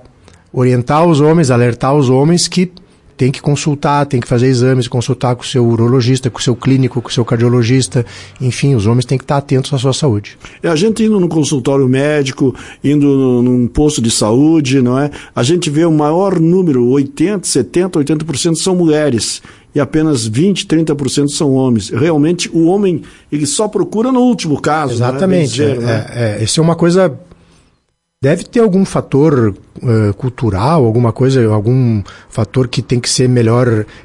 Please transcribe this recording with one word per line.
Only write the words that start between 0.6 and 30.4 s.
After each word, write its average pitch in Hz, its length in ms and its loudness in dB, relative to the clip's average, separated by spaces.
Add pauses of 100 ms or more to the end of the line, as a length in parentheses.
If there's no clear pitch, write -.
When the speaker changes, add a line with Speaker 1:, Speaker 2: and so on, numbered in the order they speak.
Speaker 1:
os 156 140 4
homens, 151 300 4
alertar 123 440 0
os 139 140 2
homens 151 400 2
que 180 240 -2 (440)
tem 127 160 0
que - 100 -10
consultar, 143 640 0
tem 131 140 -2
que - 80 -8
fazer 123 180 2
exames, 127 400 2
consultar 123 480 -2
com 123 80 -14
o - 20 -16
seu 123 220 0
urologista, 120 640 0
com - 80 -14
o - 40 -8
seu 123 120 0
clínico, 131 480 0
com - 60 -12
o - 40 -10
seu 120 120 0
cardiologista, 120 800 0 (340)
enfim, 135 360 0
os 101 100 0
homens 123 200 2
têm 135 120 -2
que - 60 -10
estar 143 140 -2
atentos 139 360 -2
à 135 40 -2
sua 131 140 -2
saúde. 107 460 -4 (240)
Speaker 2:
É, 170 60 -2
a 165 80 0
gente 220 260 0
indo 214 160 2
num 175 80 2
consultório 139 600 0
médico, 139 680 0 (300)
indo 143 240 2
no, 131 340 2
num 123 240 2
posto 147 340 0
de 113 80 0
saúde, 135 720 2
não 123 160 2
é? 147 140 -2 (240)
A 120 80 -2
gente 160 260 0
vê 151 160 0
o 170 60 2
maior 165 480 0
número, 160 520 2
oitenta, 147 580 0
setenta, 180 500 -2
oitenta 156 260 -2
por 151 140 -6
cento 165 220 -2
são 185 160 -2
mulheres 151 640 0 (320)
e 143 60 0
apenas 156 440 -2
vinte, 156 400 0
trinta 160 300 0
por 139 160 -4
cento 143 220 -2
são 135 220 0
homens. 123 360 0
Realmente, 160 640 0
o 165 120 2
homem, 185 360 0 (300)
ele 147 140 -4
só 214 200 -4
procura 214 460 -2
no 254 80 2
último 185 400 0
caso, 151 320 -2
Speaker 1:
Exatamente, 131 680 0
Speaker 2:
né? 147 60 2
Bem 135 80 0
dizer, 120 80 -6
Speaker 1:
é, 117 100 -2
Speaker 2:
né? 110 220 -4
Speaker 1:
é, 110 240 -2
é, 113 60 -2
isso 160 160 -2
é - 20 2
uma 170 140 2
coisa. 170 360 2 (1080)
Deve 170 220 0
ter - 160 -4
algum 196 260 2
fator, 135 680 0 (260)
eh, 110 360 0
cultural, 123 680 0